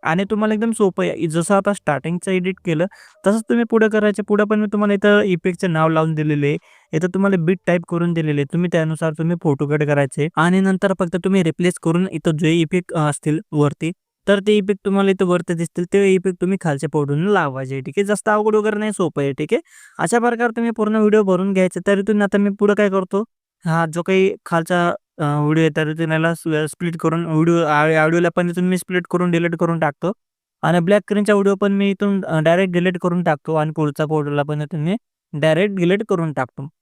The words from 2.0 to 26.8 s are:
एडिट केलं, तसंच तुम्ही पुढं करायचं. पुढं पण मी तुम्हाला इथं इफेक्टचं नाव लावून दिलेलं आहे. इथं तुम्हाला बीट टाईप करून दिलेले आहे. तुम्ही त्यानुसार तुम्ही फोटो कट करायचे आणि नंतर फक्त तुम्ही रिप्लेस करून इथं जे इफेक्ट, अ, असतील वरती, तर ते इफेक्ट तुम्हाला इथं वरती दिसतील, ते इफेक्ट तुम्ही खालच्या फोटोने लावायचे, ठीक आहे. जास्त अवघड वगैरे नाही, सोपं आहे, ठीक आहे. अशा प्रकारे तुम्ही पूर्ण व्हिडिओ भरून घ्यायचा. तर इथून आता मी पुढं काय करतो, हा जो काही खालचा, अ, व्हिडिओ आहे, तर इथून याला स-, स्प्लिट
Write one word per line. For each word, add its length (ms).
एडिट 240
केलं, 200
तसंच 140
तुम्ही 280
पुढं 200
करायचं. 340
पुढं 220
पण 140
मी 140
तुम्हाला 200
इथं 280
इफेक्टचं 520
नाव 160
लावून 240
दिलेलं 320
आहे. 120
इथं 140
तुम्हाला 300
बीट 200
टाईप 220
करून 240
दिलेले 280
आहे. 120
तुम्ही 200
त्यानुसार 400
तुम्ही 300
फोटो 240
कट 160
करायचे 520
आणि 260
नंतर 380
फक्त 240
तुम्ही 200
रिप्लेस 300
करून 280
इथं 260
जे 140
इफेक्ट, 420
अ, 60
असतील 400
वरती, 400
तर 120
ते 180
इफेक्ट 280
तुम्हाला 260
इथं 140
वरती 280
दिसतील, 400
ते 200
इफेक्ट 280
तुम्ही 200
खालच्या 320
फोटोने 400
लावायचे, 480
ठीक 160
आहे. 80
जास्त 240
अवघड 260
वगैरे 240
नाही, 120
सोपं 320
आहे, 80
ठीक 220
आहे. 80
अशा 200
प्रकारे 360
तुम्ही 160
पूर्ण 240
व्हिडिओ 280
भरून 300
घ्यायचा. 340
तर 100
इथून 240
आता 160
मी 120
पुढं 140
काय 160
करतो, 340
हा 280
जो 80
काही 340
खालचा, 480
अ, 60
व्हिडिओ 400
आहे, 140
तर 100
इथून 240
याला 220
स-, 140
स्प्लिट 500